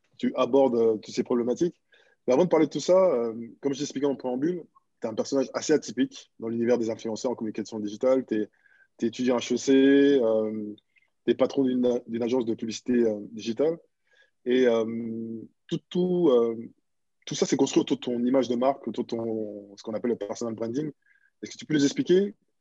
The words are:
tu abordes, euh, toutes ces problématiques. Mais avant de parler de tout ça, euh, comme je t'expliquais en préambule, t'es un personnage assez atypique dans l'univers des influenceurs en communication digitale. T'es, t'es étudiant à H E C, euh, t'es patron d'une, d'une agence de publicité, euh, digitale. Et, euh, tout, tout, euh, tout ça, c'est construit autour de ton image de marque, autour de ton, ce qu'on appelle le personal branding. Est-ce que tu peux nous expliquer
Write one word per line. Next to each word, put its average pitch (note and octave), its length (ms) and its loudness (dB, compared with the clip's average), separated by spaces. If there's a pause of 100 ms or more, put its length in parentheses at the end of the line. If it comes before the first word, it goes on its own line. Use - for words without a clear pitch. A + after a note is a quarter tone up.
(160)
tu B2 200 -2
abordes, C3 400 4
euh, A2+ 220 2
toutes - 140 -16
ces A#2 120 -2
problématiques. B2 500 0 (500)
Mais - 100 2
avant D#3 100 4
de F3 40 0
parler D#3+ 180 4
de C#3 40 -2
tout - 80 -6
ça, F3 160 2
euh, C3 400 2 (260)
comme C#3 140 -2
je B2+ 60 -8
t'expliquais C#3 260 -4
en C#3 80 0
préambule, C#3 480 -4 (380)
t'es A#2 80 -4
un A2 60 -8
personnage C3+ 400 -2
assez B2 180 0
atypique C3 640 -2
dans A2+ 80 -8
l'univers A#2 320 0
des A2+ 100 -2
influenceurs A2+ 440 -4
en - 20 -6
communication A2 460 -8
digitale. A#2+ 440 0
T'es, G#2+ 240 -2 (480)
t'es A#2 120 -2
étudiant B2 260 0
à A#2 60 0
H B2 140 -4
E - 20 0
C, C#3 680 6
euh, A2 540 0 (480)
t'es A#2+ 100 2
patron C3 300 0
d'une, B2 420 0
d'une A2+ 160 -4
agence A#2+ 220 0
de A2+ 100 -2
publicité, A2+ 380 -6
euh, A2+ 260 2 (140)
digitale. A2+ 440 -2 (680)
Et, B2+ 240 4
euh, A2+ 160 2 (800)
tout, E3+ 220 -4
tout, F3+ 400 2
euh, A#2 260 4 (720)
tout - 80 -8
ça, E3 100 0
c'est D#3+ 120 0
construit C#3 240 2
autour C#3 160 0
de - 60 -6
ton A#2+ 220 -4
image B2+ 220 2
de B2 80 -2
marque, C3 320 -2
autour A#2 160 -6
de A2+ 60 -8
ton, G#2+ 680 -8
ce - 60 -20
qu'on A2 120 -10
appelle A2 180 -2
le G#2+ 40 -2
personal A2 380 -8
branding. A#2+ 380 -6 (500)
Est-ce G#2 80 -10
que - 80 -18
tu - 80 -16
peux D3+ 80 -4
nous C#3+ 100 2
expliquer F3+ 520 2 (240)